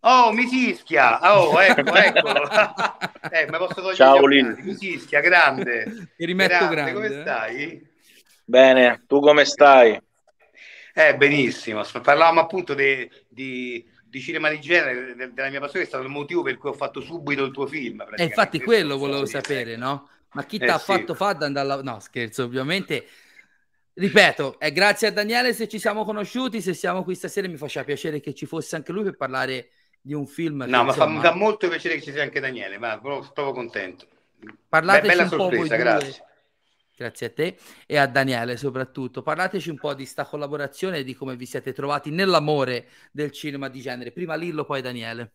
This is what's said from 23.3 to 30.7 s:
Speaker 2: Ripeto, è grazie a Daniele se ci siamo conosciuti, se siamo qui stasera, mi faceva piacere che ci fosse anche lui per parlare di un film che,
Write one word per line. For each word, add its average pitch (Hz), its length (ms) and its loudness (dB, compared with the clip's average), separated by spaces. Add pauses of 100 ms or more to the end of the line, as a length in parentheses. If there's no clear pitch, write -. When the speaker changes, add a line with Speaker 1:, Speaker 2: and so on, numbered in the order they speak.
Speaker 2:
Ripeto, 165 640 2
è 151 140 -4
grazie 202 360 0
a 202 40 -2
Daniele 226 400 -2
se 226 160 -6
ci 220 100 -10
siamo 208 260 -4
conosciuti, 214 560 -6
se 175 140 -6
siamo 180 300 -6
qui 180 100 -6
stasera, 185 320 -8
mi 170 100 -10
faceva 139 280 -10
piacere 143 360 -6
che 143 140 -12
ci - 120 -12
fosse 160 300 -10
anche 151 140 -12
lui 196 140 -6
per 190 120 -6
parlare 131 520 -6 (360)
di 143 100 -12
un 143 120 -8
film 147 380 -8
che, 123 60 -6